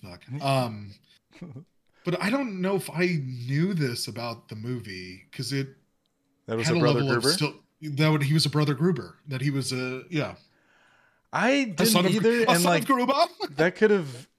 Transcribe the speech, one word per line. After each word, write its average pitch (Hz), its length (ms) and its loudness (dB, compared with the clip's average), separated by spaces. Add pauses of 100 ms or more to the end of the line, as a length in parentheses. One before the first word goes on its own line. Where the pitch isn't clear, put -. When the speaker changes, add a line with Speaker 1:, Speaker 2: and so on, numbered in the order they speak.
Speaker 1:
fuck. 90 220 -18
Speaker 2:
Mm-hmm. 135 160 -10
Speaker 1:
Um, 117 520 -2 (480)
Speaker 2:
<laughs> 147 240 -18 (380)
Speaker 1:
but 170 180 -4
I 190 80 0
don't 240 320 -2
know 190 140 0
if - 140 -4
I 170 340 0
knew 131 500 -2
this 131 360 -2
about 117 400 -10
the 113 60 -12
movie, 101 760 -10
'cause 120 220 -8
it 135 160 -4 (760)
Speaker 2:
That 113 100 -4
was 113 100 0
Speaker 1:
had - 80 2
Speaker 2:
a - 20 2
Speaker 1:
a - 40 4
Speaker 2:
Brother 120 180 4
Speaker 1:
level 131 160 2
of 117 80 0
Speaker 2:
Gruber? 139 120 2
Speaker 1:
still, 151 180 -2 (280)
that 156 280 2
would, 151 140 2
he 143 100 2
was 156 120 4
a 147 40 0
Brother 147 240 0
Gruber, 143 420 -2 (140)
that 131 120 -6
he 143 80 0
was 135 220 -2
a, 127 400 -6
yeah. 120 240 -4 (960)
Speaker 2:
I 240 480 2
Speaker 1:
A 185 60 4
son 196 180 4
Speaker 2:
didn't 185 140 2
Speaker 1:
of 196 60 0
Gru-, 226 80 6
Speaker 2:
either, 233 120 2
Speaker 1:
a 226 80 2
Speaker 2:
and, 170 100 4
Speaker 1:
son 175 120 4
Speaker 2:
like, - 80 4
Speaker 1:
of - 60 -6
Gruber. 254 260 2 (220)
<laughs> 403 200 -8
Speaker 2:
that 165 200 2
could 214 160 4
have 139 360 -2 (120)